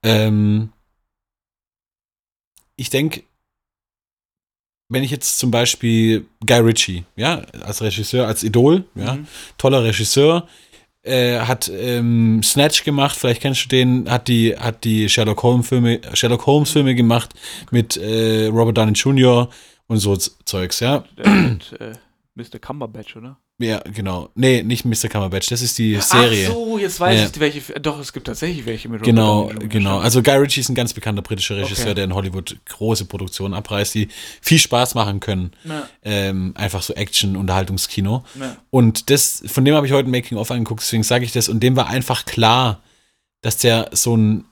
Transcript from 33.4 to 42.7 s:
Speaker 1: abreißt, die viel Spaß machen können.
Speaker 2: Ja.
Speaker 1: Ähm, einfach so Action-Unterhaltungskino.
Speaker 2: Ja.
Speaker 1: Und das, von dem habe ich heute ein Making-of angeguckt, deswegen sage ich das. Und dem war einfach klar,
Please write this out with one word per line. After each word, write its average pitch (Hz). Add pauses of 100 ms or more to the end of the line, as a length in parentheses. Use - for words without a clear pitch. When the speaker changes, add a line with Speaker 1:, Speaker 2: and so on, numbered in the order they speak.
Speaker 1:
abreißt, 101
die 107 (340)
viel -
Spaß 127
machen 101
können. 92 (140)
Speaker 2:
Ja. 156 (140)
Speaker 1:
Ähm, 98
einfach 95
so -
Action-Unterhaltungskino. 98 (140)
Speaker 2:
Ja. 131 (140)
Speaker 1:
Und 120
das, -
von 131
dem 143
habe 143
ich 135
heute 131
ein -
Making-of 117
angeguckt, 120
deswegen 113
sage 123
ich 117
das. 117
Und 110
dem 123
war 123
einfach 127
klar, 117 (600)